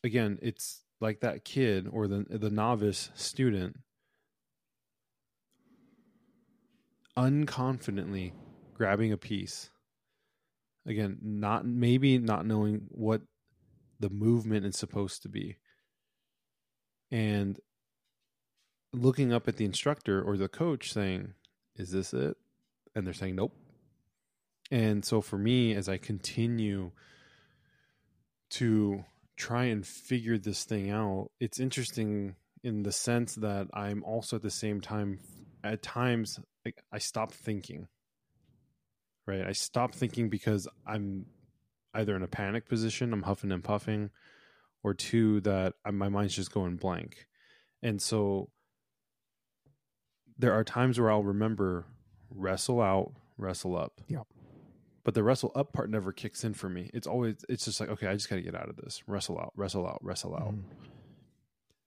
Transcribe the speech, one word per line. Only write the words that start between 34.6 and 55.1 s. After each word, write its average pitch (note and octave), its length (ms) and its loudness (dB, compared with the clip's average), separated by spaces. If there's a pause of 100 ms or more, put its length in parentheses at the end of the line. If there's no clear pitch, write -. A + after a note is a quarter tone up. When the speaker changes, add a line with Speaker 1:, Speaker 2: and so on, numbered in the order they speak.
Speaker 1:
time, G2+ 400 -4 (460)
at A2+ 160 -4
times, A#2+ 580 0 (260)
I, A#2 60 -6 (220)
I G#2 60 -8
stop - 340 -4
thinking, G2 560 -6 (1400)
right? F#2+ 180 -2
I F#2+ 60 -4
stop A#2+ 420 -2
thinking A#2 360 -2
because G#2 400 0 (180)
I'm G2+ 380 -4 (680)
either G#2+ 220 2
in F#2 80 -2
a F2 40 -4
panic G#2 420 -4
position, A2+ 420 0
I'm G2+ 120 0
huffing G2 280 -2
and F2+ 100 -2
puffing, G#2 500 -2 (680)
or G2+ 120 0
two, G#2+ 480 4
that F#2+ 320 2 (100)
I, G#2+ 80 -4
my G2+ 160 0
mind's G2+ 300 0
just F#2 160 -6
going F2+ 240 -2
blank. E2+ 500 -6 (540)
And G#2+ 200 0
so G2+ 460 0 (1900)
there A#2+ 160 6
are A2 100 6
times B2 340 2
where A2+ 140 6
I'll G#2+ 100 6
remember, G2+ 600 2 (460)
wrestle F#2+ 500 0
out, F#2+ 320 4 (260)
wrestle F#2 380 -4
up. - 320 -4
Speaker 2:
Yep. D3 180 -6 (760)
Speaker 1:
But G#2+ 100 0